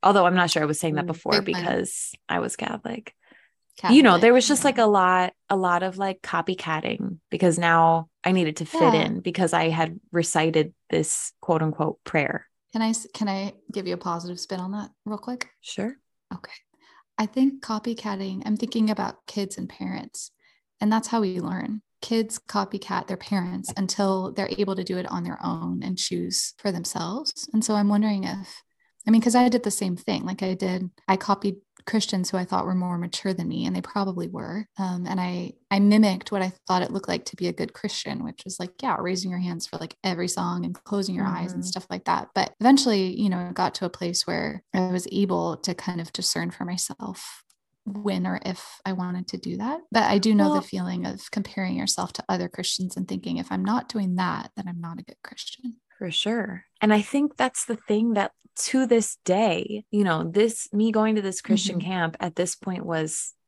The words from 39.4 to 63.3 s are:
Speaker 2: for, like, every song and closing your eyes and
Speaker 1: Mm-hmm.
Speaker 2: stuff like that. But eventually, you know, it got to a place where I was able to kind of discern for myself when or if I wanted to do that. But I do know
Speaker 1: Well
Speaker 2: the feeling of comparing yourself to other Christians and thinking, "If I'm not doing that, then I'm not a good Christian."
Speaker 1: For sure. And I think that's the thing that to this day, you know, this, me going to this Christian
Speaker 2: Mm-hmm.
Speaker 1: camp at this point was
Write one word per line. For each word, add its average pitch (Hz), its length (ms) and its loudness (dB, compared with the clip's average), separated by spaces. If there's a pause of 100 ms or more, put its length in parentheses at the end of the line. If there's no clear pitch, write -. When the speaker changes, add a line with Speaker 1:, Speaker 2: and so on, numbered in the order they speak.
Speaker 2:
for, - 100 -10
like, 165 260 -10
every 180 240 -2
song 175 380 -4
and 180 80 -6 (100)
closing 202 300 -4
your 190 140 -2
eyes 175 260 -4
and 180 80 -6
Speaker 1:
Mm-hmm. 180 60 -6
Speaker 2:
stuff 185 240 -8
like 185 140 -8
that. - 280 -2
But - 260 -2
eventually, 220 600 6
you 208 80 2
know, 180 200 -2
it 180 40 -10
got 185 220 0
to 190 100 -6
a 175 60 -2
place 175 340 -4
where 165 380 -4 (100)
I 185 180 2
was 180 200 -2
able 180 460 0
to 175 180 -4
kind 180 260 -6
of 170 100 -10
discern 170 380 -4
for 180 160 -10
myself - 800 -8 (420)
when 196 400 -4
or 185 180 -2
if - 400 -10
I 190 100 -4
wanted 180 340 -4
to 185 100 -8
do 180 200 -6
that. 262 240 -4 (100)
But 220 140 4
I 202 120 4
do 214 160 4
know 202 120 6
Speaker 1:
Well 196 160 4
Speaker 2:
the - 60 -10
feeling 180 380 -4
of - 240 -10
comparing 190 480 -4
yourself - 360 -4
to - 140 -12
other 180 220 -2
Christians - 480 -6
and 185 100 -6
thinking, 175 300 -6
"If 170 140 -6
I'm 185 120 -2
not 214 260 -2
doing 190 260 -2
that, 180 400 -2
then 196 120 -8
I'm 175 140 -8
not 170 180 -10
a 170 40 -16
good - 200 -20
Christian." - 520 -12 (240)
Speaker 1:
For 185 100 -6
sure. 202 560 -4 (160)
And 214 100 6
I 208 120 6
think 285 340 0
that's - 280 0
the 226 100 -4 (120)
thing 220 260 2
that 202 180 0 (260)
to 262 280 2
this 226 400 2
day, 208 680 2
you 208 140 4
know, 165 180 2
this, 208 500 0
me 220 200 4
going 220 220 4
to 214 60 0
this 190 200 -4
Christian 190 380 0
Speaker 2:
Mm-hmm. 165 120 -4
Speaker 1:
camp 170 300 -2
at 170 160 -4
this 175 180 0
point 185 300 -6
was 160 480 -4 (140)